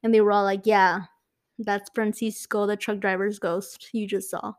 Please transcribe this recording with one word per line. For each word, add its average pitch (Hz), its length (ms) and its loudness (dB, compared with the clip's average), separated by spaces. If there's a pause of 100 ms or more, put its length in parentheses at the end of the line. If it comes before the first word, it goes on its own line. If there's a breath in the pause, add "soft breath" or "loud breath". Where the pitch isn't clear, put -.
and 226 120 2
they 220 60 8
were 208 100 6
all 202 140 4
like, 196 220 -2
"Yeah, 190 400 4 (520)
that's 202 340 -4
Francisco, 214 760 -2
the 208 100 -2
truck 208 240 -6
driver's 196 400 -2
ghost 190 520 -6
you 214 140 -4
just 196 240 -4
saw." - 280 -8